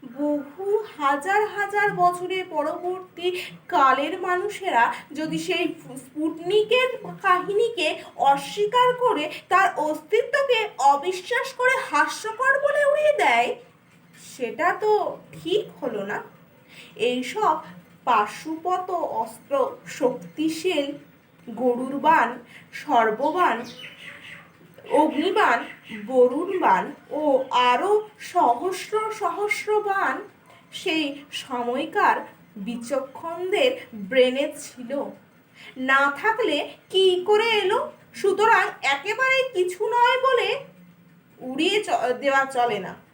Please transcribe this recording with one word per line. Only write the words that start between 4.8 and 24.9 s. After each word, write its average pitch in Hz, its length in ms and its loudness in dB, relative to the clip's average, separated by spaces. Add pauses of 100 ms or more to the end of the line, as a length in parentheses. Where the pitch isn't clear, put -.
যদি 320 260 -4
সেই 339 360 -2 (220)
স্পুটনিকের 427 1000 0 (240)
কাহিনীকে 359 800 0 (140)
অস্বীকার 415 760 2
করে 427 360 0 (180)
তার 381 280 4
অস্তিত্বকে 440 920 0 (100)
অবিশ্বাস 359 760 2
করে 508 240 2 (140)
হাস্যকর 440 680 0
বলে 587 240 2
উড়িয়ে 605 280 4
দেয়, 240 420 2 (800)
সেটা 311 440 -2
তো 427 380 2 (240)
ঠিক 359 420 -4
হলো 220 220 -4
না। - 160 -6 (720)
এইসব 254 600 0 (480)
পাশুপত 311 840 -2
অস্ত্র, 269 840 -4 (100)
শক্তিশীল 311 1040 -2 (580)
গরুর 247 480 -2
বান, 269 400 2 (340)
সর্ববান, 247 920 0 (1300)